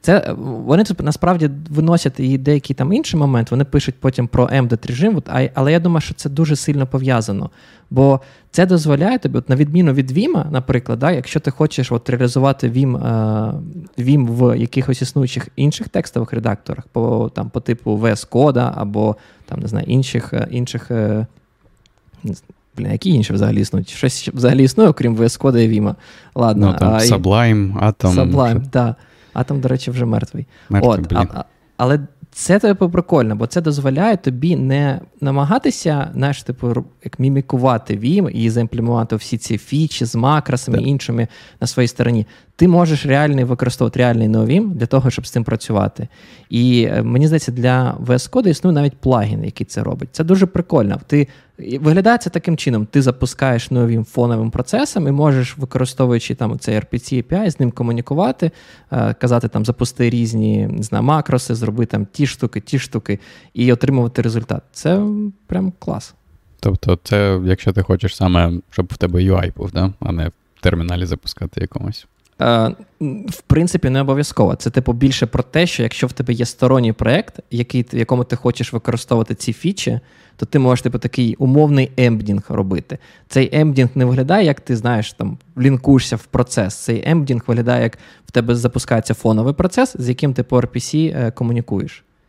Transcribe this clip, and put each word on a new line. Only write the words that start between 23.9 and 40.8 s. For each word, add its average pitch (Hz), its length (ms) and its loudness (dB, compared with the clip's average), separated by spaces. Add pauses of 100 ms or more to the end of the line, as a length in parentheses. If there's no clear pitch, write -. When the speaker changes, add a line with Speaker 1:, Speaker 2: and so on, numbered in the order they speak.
Speaker 1:
взагалі 131 300 4
існує, 185 260 6
окрім 120 260 0
V 113 60 0
S 117 200 0
Code 131 160 4
і 113 240 4
Vim? 101 140 -2 (400)
Ладно, 104 360 4
Speaker 2:
Ну, 92 60 -2
там 110 160 4
Speaker 1:
а, 110 100 4
і 117 60 4
Speaker 2:
Sublime, 101 680 4
Atom, 95 360 2
Speaker 1:
Sublime, 127 460 2
Speaker 2:
що? - 80 -10
Speaker 1:
так. 120 260 0 (400)
Atom, 139 240 -2
до 131 80 -2
речі, 127 240 -2
вже 123 140 -2
мертвий. - 400 -4 (240)
Speaker 2:
Мертвий, 107 300 4
Speaker 1:
От, 82 100 -4
Speaker 2:
блін. 87 240 0
Speaker 1:
а, - 60 -12
а, - 40 -10 (340)
але 135 220 2 (320)
це, - 280 2
типу, 196 300 2
прикольно, 151 460 0
бо 113 120 -4
це 175 140 -2
дозволяє 151 560 0
тобі 143 380 -2
не 135 440 0 (220)
намагатися, 147 920 0
знаєш, 135 300 -2
типу, 127 240 -6
ру-, 120 160 -2 (200)
як - 160 -14
мімікувати 127 800 0
Vim 147 320 0
і 113 200 0
заімплементувати 117 640 -2
всі 113 220 -6
ці 113 200 -6
фічі 151 480 -2
з 113 100 -8
макросами 127 640 0
Speaker 2:
Так. 120 100 0